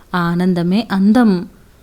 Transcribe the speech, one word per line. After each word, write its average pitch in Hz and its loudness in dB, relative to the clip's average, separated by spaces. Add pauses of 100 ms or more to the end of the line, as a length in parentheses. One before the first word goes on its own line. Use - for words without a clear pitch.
(140)
ఆనందమే 175 -2
అందం. 202 2 (360)